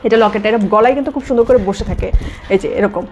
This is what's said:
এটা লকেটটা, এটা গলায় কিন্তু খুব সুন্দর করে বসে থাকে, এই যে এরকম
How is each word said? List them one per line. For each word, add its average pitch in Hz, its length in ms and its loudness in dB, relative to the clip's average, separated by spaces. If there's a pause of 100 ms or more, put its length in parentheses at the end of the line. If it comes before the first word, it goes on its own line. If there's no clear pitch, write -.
এটা 220 140 2
লকেটটা, 214 320 2
এটা 233 100 2
গলায় 214 360 2
কিন্তু 285 160 -4
খুব - 140 -8
সুন্দর 240 200 2
করে 247 140 4
বসে 196 260 -2
থাকে, 190 280 -4 (360)
এই 190 100 2
যে 151 100 -4
এরকম 202 440 -2